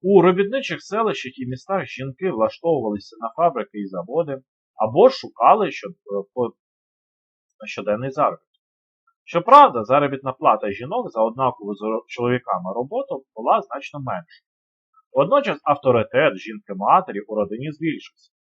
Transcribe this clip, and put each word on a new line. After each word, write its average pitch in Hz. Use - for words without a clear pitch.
У 190
робітничих 190
селищах 214
і -
містах 135
жінки 135
влаштовувалися 110
на 113
фабрики 143
і 101
заводи 135
або 127
шукали, 170
щоб, 98
е, 85
по-, 120
щоденний 107
заробіток. 123
Щоправда, 185
заробітна 135
плата 110
жінок 156
за 113
однакову 113
з 98
ро-, 110
чоловіками 113
роботу 147
була 151
значно 143
меншою. 107
Водночас 180
авторитет 131
жінки-матері 110
у 107
родині 110
збільшився. 143